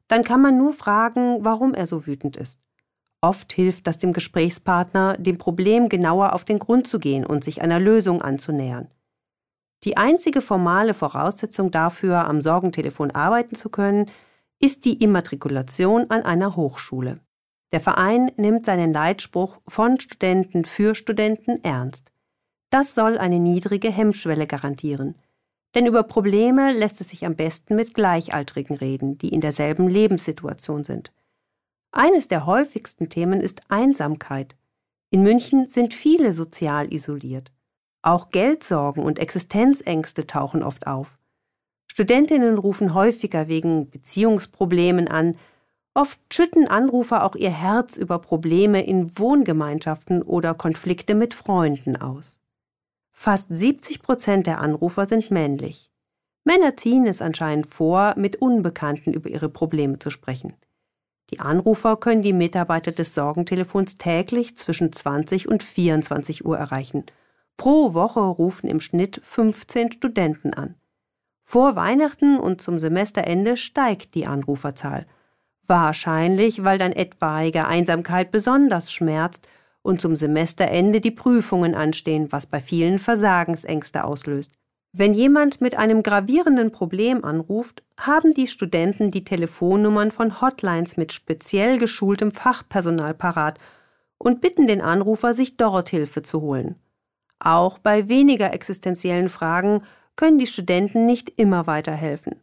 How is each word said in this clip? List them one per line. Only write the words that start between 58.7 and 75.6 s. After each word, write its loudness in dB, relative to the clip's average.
über -6
ihre -6
Probleme -4
zu -8
sprechen. -10
Die -10
Anrufer 2
können 2
die 0
Mitarbeiter 0
des -4
Sorgentelefons -2
täglich -2
zwischen -2
zwanzig -4
und 0
vierundzwanzig -2
Uhr -2
erreichen. -6
Pro 4
Woche 0
rufen -2
im 0
Schnitt -2
fünfzehn -2
Studenten -2
an. -10
Vor 4
Weihnachten 2
und -2
zum -4
Semesterende 0
steigt -2
die -4
Anruferzahl. -6